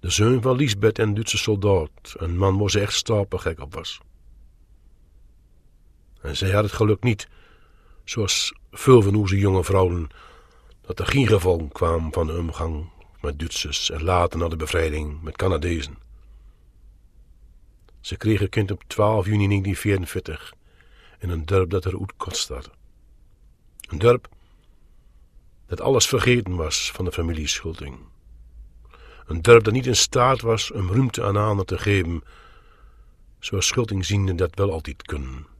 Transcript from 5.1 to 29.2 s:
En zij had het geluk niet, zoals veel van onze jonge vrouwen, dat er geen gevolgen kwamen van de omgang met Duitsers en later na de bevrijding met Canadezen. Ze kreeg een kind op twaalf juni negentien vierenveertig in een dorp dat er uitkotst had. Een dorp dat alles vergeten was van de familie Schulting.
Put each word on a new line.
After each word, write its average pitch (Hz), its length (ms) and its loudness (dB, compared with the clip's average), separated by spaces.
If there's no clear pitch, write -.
En 71 160 -8
zij 95 140 -2
had 104 140 2
het 101 80 -4
geluk 107 300 2
niet, 120 260 0
zoals - 500 -4
veel 123 320 8
van 98 120 2
onze 101 240 2
jonge 95 260 4
vrouwen, 90 440 2
dat - 180 -12
er 95 80 -2
geen 135 200 2
gevolgen 87 460 2
kwamen 82 400 -2
van 85 140 0
de 80 120 -4
omgang 82 520 -6
met 73 180 -6
Duitsers 78 520 -6
en 76 120 -6
later 87 360 2
na 85 100 -2
de 82 80 -6
bevrijding 76 680 -4
met 76 140 -12
Canadezen. 82 640 -2
Ze - 160 -10
kreeg 107 240 2
een 98 80 0
kind 101 220 -2
op 98 160 -8
twaalf 104 400 2
juni 101 200 2
negentien 98 300 0
vierenveertig 90 760 -4
in 90 120 -6
een 80 160 -4
dorp 92 240 2
dat 92 140 -2
er 90 140 -4
uitkotst - 500 -8
had. - 220 -12
Een 82 100 -8
dorp 120 300 4
dat - 140 -8
alles 131 260 2
vergeten 107 500 2
was 78 340 -4
van - 140 -6
de 87 80 -4
familie 82 340 -4
Schulting. 73 520 -8